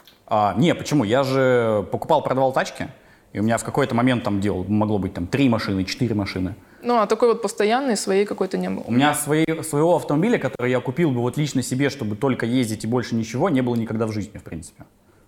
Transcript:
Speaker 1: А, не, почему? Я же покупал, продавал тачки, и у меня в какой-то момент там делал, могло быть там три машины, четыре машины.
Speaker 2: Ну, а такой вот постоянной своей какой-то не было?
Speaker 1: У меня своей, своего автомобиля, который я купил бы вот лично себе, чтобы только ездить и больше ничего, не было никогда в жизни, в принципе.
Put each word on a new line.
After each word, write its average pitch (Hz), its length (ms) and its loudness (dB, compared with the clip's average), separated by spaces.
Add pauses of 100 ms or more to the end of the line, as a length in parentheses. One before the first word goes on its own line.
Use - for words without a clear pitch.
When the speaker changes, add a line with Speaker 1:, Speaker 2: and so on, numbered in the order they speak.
(260)
Speaker 1:
А, 104 320 2
не, 151 160 4
почему? 147 300 0
Я 123 200 2
же 123 680 2
покупал, 139 320 0
продавал 131 300 0
тачки, - 360 -4 (440)
и 101 80 -4
у - 20 0
меня 113 140 2
в - 80 -4
какой-то 127 300 0
момент 120 300 2
там 101 160 0
делал, 92 280 -2
могло 104 300 2
быть 92 160 -4
там 87 120 -4
три 135 220 2
машины, 104 360 0
четыре 113 300 -2
машины. 95 400 -4 (280)
Speaker 2:
Ну, 240 180 0
а 202 60 2
такой 220 220 2
вот 226 140 0
постоянной 220 540 0
своей 196 300 0
какой-то 190 320 -4
не 180 120 -4
было? 190 160 -6
Speaker 1:
У 113 60 -4
меня 143 220 4
своей, 156 500 0
своего 160 320 2
автомобиля, 165 420 2
который 123 320 -2
я 123 100 2
купил 143 300 0
бы 120 120 0
вот 123 160 -2
лично 135 240 0
себе, 135 280 0
чтобы 107 240 -6
только 123 320 0
ездить 113 380 -2
и - 20 -6
больше 117 300 -2
ничего, 120 340 -2
не 131 120 2
было 120 120 -2
никогда 110 320 -2
в 107 60 -4
жизни, 101 260 -8
в - 40 -14
принципе. - 420 -14 (440)